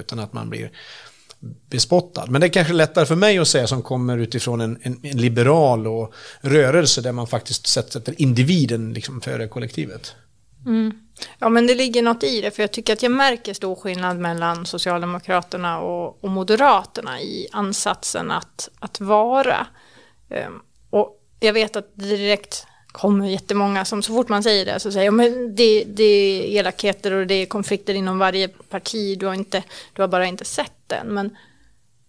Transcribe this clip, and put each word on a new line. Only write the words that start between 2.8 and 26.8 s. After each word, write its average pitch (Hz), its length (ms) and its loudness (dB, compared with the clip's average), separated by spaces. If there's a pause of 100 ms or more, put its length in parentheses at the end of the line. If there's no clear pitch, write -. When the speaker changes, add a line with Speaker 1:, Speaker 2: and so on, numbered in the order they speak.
Speaker 1:
för 160 100 0
mig 202 220 4
att 165 100 2
säga, 127 180 2
som 127 160 -2
kommer 123 360 -2
utifrån 117 420 -2
en, 113 220 -4
en, 120 200 -8
en 139 180 -6
liberal 120 640 4
och 113 280 -4 (260)
rörelse 139 600 4
där 123 120 -2
man 120 140 -4
faktiskt - 400 -4
sätter, - 240 -2
sätter - 320 -6
individen 123 720 2
liksom 113 280 -10
före 120 280 -6
kollektivet. - 640 -10 (520)
Speaker 2:
Mm. 220 260 0 (460)
Ja, - 100 0
men 233 180 6
det 247 80 4
ligger 240 280 2
något 233 220 2
i 247 160 0
det, 202 100 -4
för 214 120 -4
jag 202 100 -2
tycker 226 200 0
att 208 100 0
jag 247 100 2
märker 254 420 0
stor 190 200 -6
skillnad 180 440 -4
mellan 170 480 -2
Socialdemokraterna 175 1120 -4
och, 175 440 -6
och 196 60 -4
Moderaterna 196 920 2
i - 320 -10
ansatsen 190 800 -4
att, - 380 -8 (100)
att - 220 -14
vara. 226 640 2 (640)
Ehm, 92 220 -8 (380)
och - 260 0 (240)
jag 214 120 4
vet 214 240 0
att 202 180 -8
det 196 100 -12 (120)
direkt 202 500 -4 (260)
kommer 196 360 0
jättemånga 196 560 -2
som 202 180 -4
så 220 120 -6
fort 240 140 0
man 208 140 0
säger 208 220 2
det - 160 -4
så 202 120 -6
säger: 196 120 2
"Ja, 208 60 4
men 240 440 2
det, 214 320 6
det 208 180 0
är 196 380 4 (160)
elakheter 196 540 -2